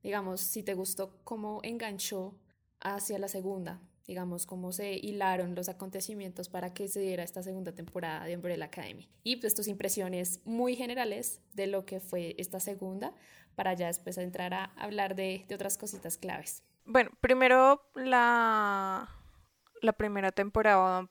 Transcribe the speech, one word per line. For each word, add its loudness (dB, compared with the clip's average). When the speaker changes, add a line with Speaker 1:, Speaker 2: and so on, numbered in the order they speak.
Speaker 1:
Digamos, -4
si -4
te -2
gustó, -4
¿cómo -6
enganchó -6
hacia -4
la -4
segunda? -6
Digamos, -6
¿cómo -8
se -6
hilaron 0
los -4
acontecimientos -8
para -6
que -6
se -4
diera -2
esta -10
segunda -8
temporada -8
de -6
Umbrella -4
Academy? -12
Y, 0
pues, -2
tus -2
impresiones -2
muy 0
generales -4
de -2
lo -2
que -6
fue -6
esta -8
segunda, -6
para 0
ya 0
después -4
entrar -4
a -4
hablar -2
de, -4
de -8
otras -4
cositas -8
claves. -8
Speaker 2:
Bueno, 4
primero 8
la, 4
la 4
primera 0
temporada 6